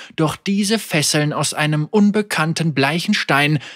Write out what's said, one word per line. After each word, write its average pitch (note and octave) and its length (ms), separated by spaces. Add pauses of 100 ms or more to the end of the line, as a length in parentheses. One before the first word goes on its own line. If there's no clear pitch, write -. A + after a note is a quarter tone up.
(140)
doch D#3 220
diese G3+ 420
Fesseln D3 540
aus D3 220
einem D3+ 320
unbekannten G3 880
bleichen D3 420
Stein D3 440 (180)